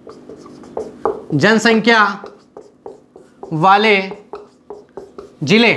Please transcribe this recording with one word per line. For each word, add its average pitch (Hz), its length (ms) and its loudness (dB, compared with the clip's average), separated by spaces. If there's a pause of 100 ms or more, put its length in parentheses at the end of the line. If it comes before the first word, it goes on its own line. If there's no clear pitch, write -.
(1300)
जनसंख्या 220 680 2 (1500)
वाले 190 580 2 (1300)
जिले, 202 340 2